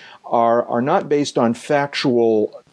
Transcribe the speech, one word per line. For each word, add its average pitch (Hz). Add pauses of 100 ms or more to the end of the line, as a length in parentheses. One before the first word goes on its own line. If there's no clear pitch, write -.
(260)
are, 117
are 120
not 151
based 147
on 117
factual 120 (120)